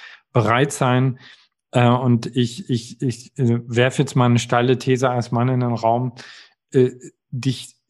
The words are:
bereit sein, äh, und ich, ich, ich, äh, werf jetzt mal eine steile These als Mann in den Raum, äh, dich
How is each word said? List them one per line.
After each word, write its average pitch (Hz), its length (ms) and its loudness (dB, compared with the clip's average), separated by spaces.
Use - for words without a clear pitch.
bereit 120 400 2
sein, 127 480 0
äh, 120 160 4
und 120 380 2
ich, 123 320 -4
ich, - 320 -6
ich, - 380 -8
äh, 120 280 0
werf 123 320 0
jetzt 139 180 -2
mal 123 100 4
eine 120 140 2
steile 123 380 0
These 127 320 0
als 123 200 -4
Mann 120 180 0
in 127 120 -2
den 120 140 -2
Raum, 117 400 -2
äh, 123 180 4
dich - 600 -8